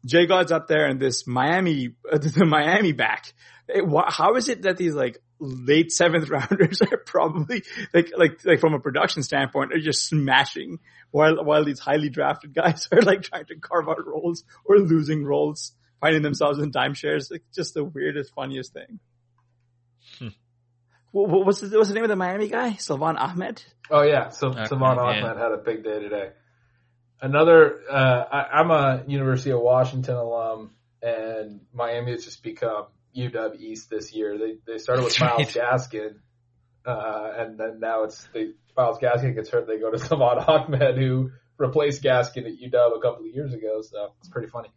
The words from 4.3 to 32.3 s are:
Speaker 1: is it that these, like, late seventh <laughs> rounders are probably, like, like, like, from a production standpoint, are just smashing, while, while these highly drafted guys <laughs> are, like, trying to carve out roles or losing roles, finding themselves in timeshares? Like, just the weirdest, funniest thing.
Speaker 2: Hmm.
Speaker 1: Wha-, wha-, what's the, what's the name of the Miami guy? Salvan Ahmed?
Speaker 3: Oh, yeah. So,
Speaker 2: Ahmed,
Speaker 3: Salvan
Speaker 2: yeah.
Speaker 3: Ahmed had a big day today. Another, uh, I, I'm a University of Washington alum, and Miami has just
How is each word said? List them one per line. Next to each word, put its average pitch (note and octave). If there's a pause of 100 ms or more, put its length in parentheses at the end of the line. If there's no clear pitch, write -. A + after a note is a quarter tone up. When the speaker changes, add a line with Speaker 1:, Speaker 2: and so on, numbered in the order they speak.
Speaker 1:
is B3
it A#3
that F#3
these, E3+
like, B2+ (200)
late C#3
seventh D#3+
<laughs> -
rounders D#3+
are G#3+
probably, E3 (280)
like, E3+
like, E3
like, E3+
from D#3+
a C#3+
production D3+
standpoint, C#3
are E3
just D3+
smashing, C#3+ (320)
while, D#3
while D3+
these C#3+
highly D3
drafted C#3+
guys D#3+
<laughs> -
are, A3
like, G3+
trying E3
to D#3+
carve D#3+
out -
roles E3+ (200)
or G3+
losing D#3
roles, D3 (280)
finding D#3
themselves D3
in D3+
timeshares? C#3+
Like, E3 (100)
just -
the D#3
weirdest, C#3+
funniest C3+
thing. - (1200)
Speaker 2:
Hmm. A#2+ (840)
Speaker 1:
Wha-, G3+
wha-, F#3+
what's G3
the, G#3
what's G#3+
the G3+
name A3+
of A3
the G#3
Miami F#3+
guy? A#3
Salvan D#3
Ahmed? F3+ (300)
Speaker 3:
Oh, D3
yeah. C#3+
So, -
Speaker 2:
Ahmed, A2+
Speaker 3:
Salvan C3
Speaker 2:
yeah. A#2+
Speaker 3:
Ahmed A2+
had A2+
a G2+
big A2
day G#2+
today. G#2 (880)
Another, D#3 (100)
uh, C3
I, C#3
I'm E3+
a C3+
University C3+
of B2
Washington B2+
alum, A2+ (320)
and A2 (120)
Miami A#2+
has A#2
just -